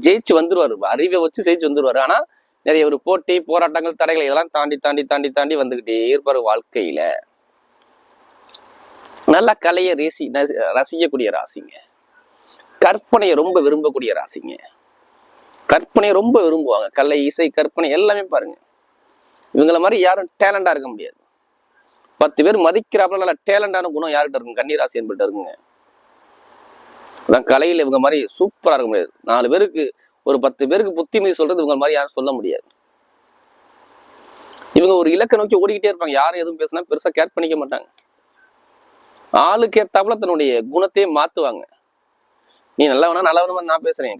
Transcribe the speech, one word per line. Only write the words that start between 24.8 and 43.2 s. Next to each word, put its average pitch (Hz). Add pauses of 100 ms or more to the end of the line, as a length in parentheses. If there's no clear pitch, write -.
என்பர்கிட்ட 101
இருக்குங்க. 98 (1700)
அதான் 123
கலையில 160
இவங்க 135
மாதிரி 147 (200)
சூப்பரா 180
இருக்க 123
முடியாது. 92 (200)
நாலு 120
பேருக்கு, 165 (440)
ஒரு 135
பத்து 135
பேருக்கு 196
புத்திமதி 190
சொல்றது 165
இவங்க 143
மாதிரி 147
யாரும் 143
சொல்ல 135
முடியாது. 95 (2000)
இவங்க 185
ஒரு 160
இலக்கை 226
நோக்கி 208
ஓடிக்கிட்டே 202
இருப்பாங்க. 170
யாரும் 170
எதுவும் 165
பேசினா 160
பெருசா 156
கேர் 165
பண்ணிக்க 160
மாட்டாங்க. 135 (1400)
ஆளுக்கு 202
ஏத்தாப்புல 202
தன்னுடைய 156 (220)
குணத்தையே 190 (100)
மாத்துவாங்க. 147 (1120)
நீ 139
நல்லவனா 170